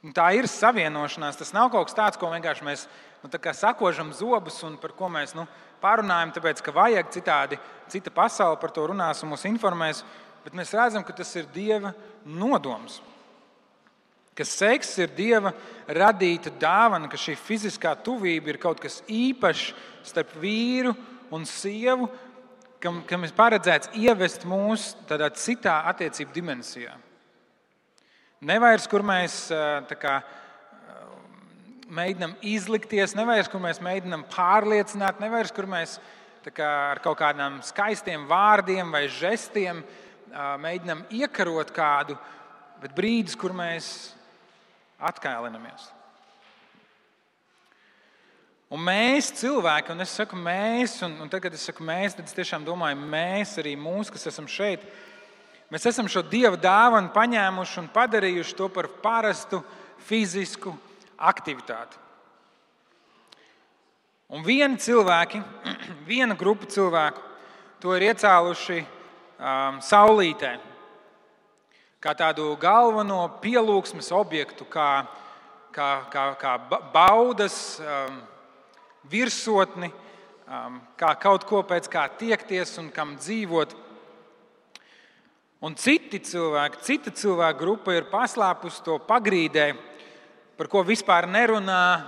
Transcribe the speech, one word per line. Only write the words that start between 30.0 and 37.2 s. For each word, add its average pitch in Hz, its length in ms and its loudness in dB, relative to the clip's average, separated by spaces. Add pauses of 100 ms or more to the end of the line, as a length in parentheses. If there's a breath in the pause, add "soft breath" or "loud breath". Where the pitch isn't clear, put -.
ā, - 760 -20 (920)
mēģinam 175 480 -6
izlikties, 208 800 -2
ne 220 80 0
vairs, 220 240 2
kur 196 80 -8
mēs 170 240 -6
mēģinam 180 480 -6
pārliecināt, 202 880 2
ne 208 140 -6
vairs, 226 180 -2
kur 196 160 -8
mēs, 170 300 -6 (480 loud breath)
tā 143 100 -14
kā, 151 140 -2 (240)
ar 139 100 -8
kaut 156 160 -2
kādām 143 480 0